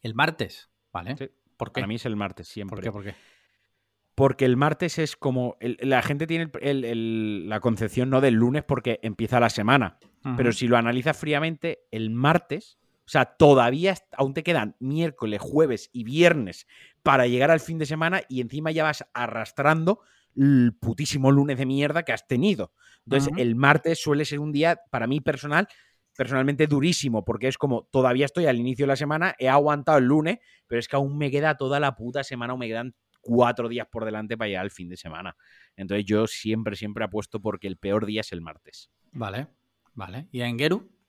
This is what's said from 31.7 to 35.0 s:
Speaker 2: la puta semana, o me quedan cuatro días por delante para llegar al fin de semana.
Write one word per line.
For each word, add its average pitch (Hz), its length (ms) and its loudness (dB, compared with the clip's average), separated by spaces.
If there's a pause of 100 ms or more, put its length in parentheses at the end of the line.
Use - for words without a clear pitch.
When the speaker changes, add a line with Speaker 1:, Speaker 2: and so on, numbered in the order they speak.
Speaker 2:
la 139 160 0
puta 123 280 -8
semana, 123 300 -8
o 127 40 -8
me 123 100 -6
quedan 117 280 -8 (260)
cuatro 120 480 2
días 117 220 -8
por 110 140 -8
delante 107 320 -6
para 110 120 -4
llegar 95 140 -4
al 98 80 -6
fin 87 180 -14
de 90 80 -16
semana. 85 380 -14 (400)